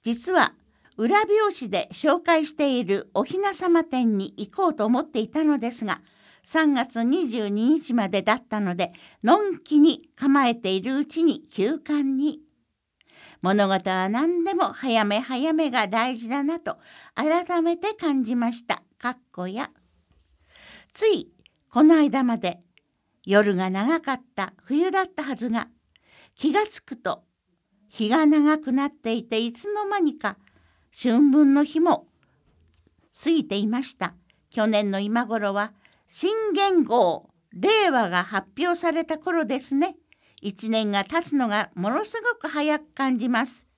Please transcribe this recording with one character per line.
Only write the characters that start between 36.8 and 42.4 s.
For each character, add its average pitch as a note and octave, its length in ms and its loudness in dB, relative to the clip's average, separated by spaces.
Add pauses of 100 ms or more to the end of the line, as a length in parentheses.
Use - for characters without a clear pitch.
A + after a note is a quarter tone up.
号、 F3+ 460 0 (220)
令 F#4+ 380 2
和 A#3 180 0
が F3+ 160 0
発 F#3+ 240 -6 (100)
表 F4 160 0
さ E4+ 160 -2
れ E4 140 -2
た D#4+ 140 -6
頃 E4 260 -2
で C#4 160 -4
す C4+ 140 -6
ね。 F4 220 0 (440)
一 G#3 280 -8
年 A3 220 0
が G3 140 0
経 E4+ 220 -4
つ D4 100 -2
の B3 120 0
が G#3 260 -2
も F#3 160 -4
の F#4 140 -2
す A4 160 -8
ご A4+ 180 -2
く E4+ 100 -10